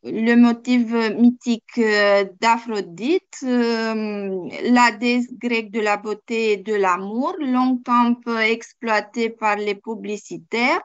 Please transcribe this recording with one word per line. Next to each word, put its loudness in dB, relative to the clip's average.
le 0
motif 4
mythique, 2
euh, 4
d'Aphrodite, -2
euh, -2
la 4
déesse -2
grecque -4
de -4
la 0
beauté -2
et 0
de -6
l'amour, -2
longtemps 0
exploitée -2
par -2
les -4
publicitaires. -6